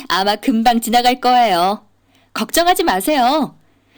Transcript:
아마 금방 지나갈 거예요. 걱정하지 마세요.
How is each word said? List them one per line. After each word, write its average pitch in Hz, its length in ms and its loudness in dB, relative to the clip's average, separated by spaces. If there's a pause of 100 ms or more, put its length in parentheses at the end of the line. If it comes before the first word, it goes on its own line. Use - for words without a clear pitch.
아마 196 280 -2
금방 233 460 0
지나갈 247 400 2
거예요. 214 640 0 (480)
걱정하지 339 500 0
마세요. 254 720 0 (420)